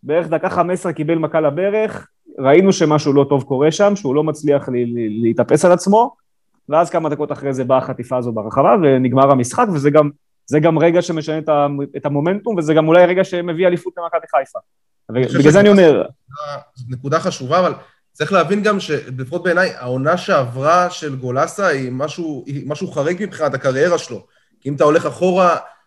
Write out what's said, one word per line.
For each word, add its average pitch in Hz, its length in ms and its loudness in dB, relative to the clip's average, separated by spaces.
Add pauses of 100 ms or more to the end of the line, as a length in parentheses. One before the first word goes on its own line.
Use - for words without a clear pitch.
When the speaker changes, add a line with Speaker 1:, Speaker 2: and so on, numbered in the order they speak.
Speaker 1:
בערך 165 240 -2
דקה 160 220 -2
חמש 175 300 -2
עשרה 175 140 -6
קיבל 160 220 -2
מכה 160 260 -2
לברך, 202 640 -2 (320)
ראינו 170 340 6
שמשהו 151 400 2
לא 139 160 4
טוב 139 140 0
קורה 143 280 0
שם, 202 240 2
שהוא 139 200 -4
לא 151 80 0
מצליח 147 460 -2
ל-, - 20 -6
ל-, 120 520 -4
להתאפס 151 420 2
על 180 60 6
עצמו, 208 440 2 (560)
ואז 160 180 2
כמה 165 200 -4
דקות 147 220 -6
אחרי 139 220 -6
זה 131 100 -4
באה 131 140 2
החטיפה 127 400 -4
הזו 120 140 -4
ברחבה, 113 500 0
ונגמר 135 500 4
המשחק, 131 420 0
וזה 143 160 0
גם, 147 200 4 (360)
זה 147 140 0
גם 160 200 2
רגע 170 220 4
שמשנה 160 360 -6
את 156 120 -8
ה-, 143 180 2 (300)
את - 80 -10
המומנטום, 175 520 -2
וזה 156 160 -2
גם 156 140 4
אולי 175 180 6
רגע 180 180 0
שמביא 175 440 -2
אליפות 175 300 -4
למכבי 170 340 -6
חיפה. - 280 -2 (500)
Speaker 2:
אני 123 160 -2
חושב 127 120 -4
Speaker 1:
ובגלל 147 140 6
זה 180 80 6
אני 208 100 8
Speaker 2:
שזו 202 120 6
Speaker 1:
אומר, 165 100 8
Speaker 2:
נקודה, 143 720 -4 (140)
זאת 123 140 -16
נקודה 139 300 -4
חשובה, 170 400 -4
אבל 175 140 0 (400)
צריך 156 200 -6
להבין 190 300 0
גם 208 160 0
שלפחות 143 640 -8
בעיניי, 180 320 0
העונה 131 420 -4
שעברה 156 720 0
של 151 260 -10
גולסה 131 520 -4
היא 135 240 -4
משהו, 147 560 -8
היא 139 200 -10
משהו 151 240 -8
חריג 170 320 -4
מבחינת 151 300 -4
הקריירה 139 440 0
שלו. 113 280 -10 (360)
כי 135 80 -6
אם 143 60 -4
אתה 151 80 2
הולך 151 220 4
אחורה 180 520 2 (300)